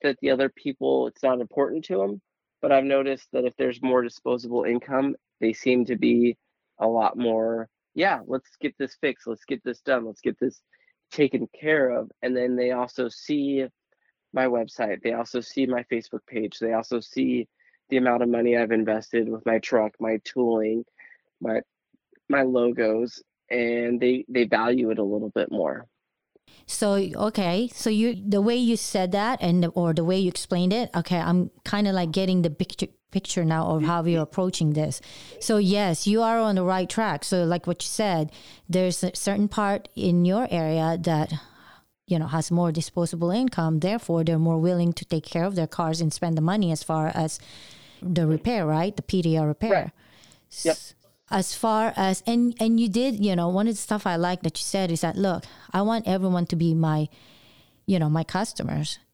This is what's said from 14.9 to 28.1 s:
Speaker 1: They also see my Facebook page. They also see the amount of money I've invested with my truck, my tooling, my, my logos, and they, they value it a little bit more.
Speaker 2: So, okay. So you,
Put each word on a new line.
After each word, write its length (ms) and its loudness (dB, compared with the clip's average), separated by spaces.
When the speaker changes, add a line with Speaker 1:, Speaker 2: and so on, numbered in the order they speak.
Speaker 1:
They 120 -2
also 280 -4
see 240 -2
my 200 -2
Facebook 420 -6
page. 320 -6
They 140 -2
also 260 -2
see 480 -2
the 80 2
amount 240 2
of 80 2
money 260 2
I've 160 0
invested 560 0
with 200 -8
my 100 2
truck, 420 0
my 240 0
tooling, 640 0
my, 200 -2
my 160 2
logos, 800 0
and 500 -2
they, 300 2
they 140 2
value 480 0
it 80 -4
a 40 0
little 260 -2
bit 220 -2
more. 360 -4
Speaker 2:
So, 260 0
okay. 580 0
So 160 -2
you, 240 2